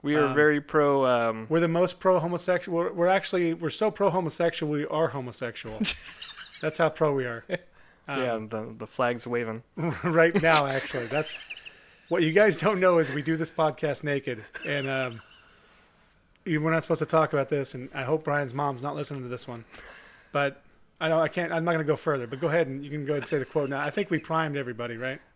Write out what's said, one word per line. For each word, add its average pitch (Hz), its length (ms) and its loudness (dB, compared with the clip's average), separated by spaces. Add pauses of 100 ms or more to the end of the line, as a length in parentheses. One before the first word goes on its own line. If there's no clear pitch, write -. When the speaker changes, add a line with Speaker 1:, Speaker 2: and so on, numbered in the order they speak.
Speaker 1:
we 147 120 0
are 151 120 6
Speaker 2:
um, 135 80 0
Speaker 1:
very 147 260 6
pro, 143 460 4
um, 117 420 2
Speaker 2:
we're 165 120 2
the 170 80 4
most 175 300 2
pro-homosexual. 175 760 2
We're, 170 160 0
we're 175 160 2
actually, 180 460 2
we're 165 160 -4
so 214 200 0
pro-homosexual, 170 800 0
we 151 160 -2
are 156 220 0
Speaker 1:
<laughs> - 0 -
Speaker 2:
homosexual. 117 720 -8 (800)
That's 156 180 -2
how 160 120 4
pro 156 220 0
we 135 120 0
are. 117 200 -8 (640)
Speaker 1:
Yeah, 127 260 -2
Speaker 2:
Um, 110 140 -6
Speaker 1:
the, 110 300 -8
the 110 80 -10
flag's 123 400 -2
waving. 120 420 -4
Speaker 2:
<laughs> 165 360 -6
Right 170 360 4
now, 156 260 6
actually. 135 400 -4
That's, 143 340 -4 (680)
what 175 140 2
you 160 100 4
guys 196 240 6
don't 190 220 2
know 180 200 6
is 147 120 2
we 143 120 -4
do 160 140 0
this 160 140 -2
podcast 151 540 -2
naked, 135 400 -4 (220)
and, 143 220 -2
um, 127 320 -4 (1200)
you, 156 160 0
we're 160 100 0
not 160 120 2
supposed 160 180 0
to 156 60 -2
talk 160 260 2
about 139 160 0
this, 143 260 -2
and 131 200 -12
I 139 100 -6
hope 156 200 -2
Brian's 143 300 -2
mom's 139 280 -2
not 147 120 -6
listening 143 280 -8
to 123 60 -10
this 123 200 -10
one. 117 160 -12 (680)
But 143 320 -2 (380)
I 160 80 0
don't, 160 120 4
I 156 80 4
can't, 170 240 -2
I'm 165 120 0
not 170 80 2
gonna 160 120 2
go 143 120 2
further, 135 320 -2
but 131 120 -8
go 170 60 0
ahead 156 220 2
and 139 160 -8
you 143 60 -12
can 147 140 -6
go 147 100 0
ahead 143 100 -2
and - 40 -10
say 151 100 0
the 131 60 -2
quote 143 260 -2
now. 139 140 -4
I 147 60 -2
think 202 200 -2
we 165 100 0
primed 160 360 -2
everybody, 120 400 -6
right? 131 240 -6 (160)